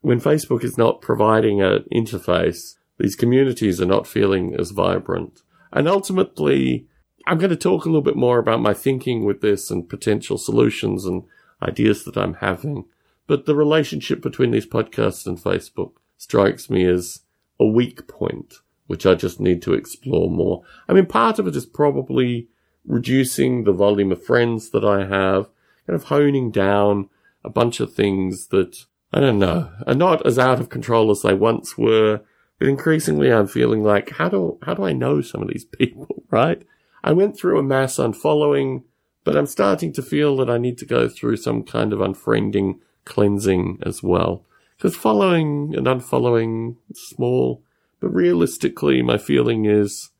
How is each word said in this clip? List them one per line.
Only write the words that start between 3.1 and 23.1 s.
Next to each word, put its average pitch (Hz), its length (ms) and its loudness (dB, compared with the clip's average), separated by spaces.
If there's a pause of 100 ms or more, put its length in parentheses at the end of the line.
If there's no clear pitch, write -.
communities 120 640 2
are 90 60 0
not 98 200 2
feeling 98 480 0
as 87 160 -4
vibrant. 92 720 -4 (300)
And 143 160 0
ultimately, 151 960 0 (400)
I'm 165 120 0
gonna 175 180 0
talk 185 280 0
a 165 40 -2
little 156 140 2
bit 131 140 0
more 123 220 2
about 117 220 0
my 107 140 2
thinking 127 500 -2
with 101 160 -2
this 104 300 0
and 87 180 -6
potential 104 500 -4
solutions 107 680 0
and 92 180 -4 (400)
ideas - 420 0
that - 120 -10
I'm 101 180 -4
having. 104 520 -6 (400)
But 143 200 -2
the 151 80 2
relationship 151 680 0
between 127 300 -2
these 110 160 0
podcasts - 600 -4
and 95 120 -6
Facebook - 540 -6 (240)
strikes - 520 0
me 92 160 2
as 90 360 -2 (400)
a 117 60 4
weak 113 420 -2
point, - 460 -10 (320)
which 85 200 -4
I 92 80 6
just 87 260 -6
need 87 220 0
to - 100 -2
explore - 580 -2
more. 87 320 -2 (260)
I - 40 2
mean, 185 140 6
part 226 320 0
of 196 80 -2
it 165 80 -6
is 131 100 -6
probably 131 840 -2 (360)
reducing 127 800 0